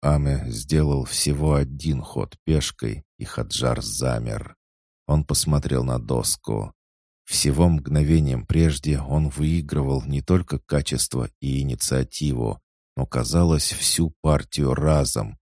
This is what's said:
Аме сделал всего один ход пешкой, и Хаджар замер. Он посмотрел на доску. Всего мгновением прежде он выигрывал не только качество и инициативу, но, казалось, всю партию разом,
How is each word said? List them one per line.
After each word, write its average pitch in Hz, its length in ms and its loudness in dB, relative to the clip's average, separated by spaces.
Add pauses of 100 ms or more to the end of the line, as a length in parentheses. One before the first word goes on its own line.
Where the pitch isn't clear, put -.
Аме 69 480 2
сделал 71 540 0
всего 73 500 0
один 71 480 -2
ход - 420 -8
пешкой, 71 600 -2 (120)
и - 80 -12
Хаджар 60 560 -4
замер. 57 760 -4 (500)
Он 76 180 2
посмотрел 71 600 0
на 62 160 -2
доску. 53 720 -2 (520)
Всего - 440 2
мгновением 73 760 2
прежде 76 540 2
он 71 300 0
выигрывал 71 760 -2
не 69 180 -4
только 90 380 0
качество 67 800 -2
и 67 220 -2
инициативу, 65 1000 -2 (360)
но, 131 100 -2
казалось, 82 640 2
всю - 500 0
партию 71 540 0
разом, 67 720 0